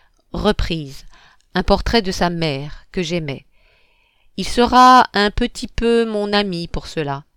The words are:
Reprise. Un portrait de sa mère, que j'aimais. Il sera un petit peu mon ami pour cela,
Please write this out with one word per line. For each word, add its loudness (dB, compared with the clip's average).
Reprise. -4
Un 0
portrait 0
de -4
sa -2
mère, -6
que -4
j'aimais. -6
Il -4
sera 6
un 2
petit -6
peu 0
mon -4
ami -2
pour -8
cela, -6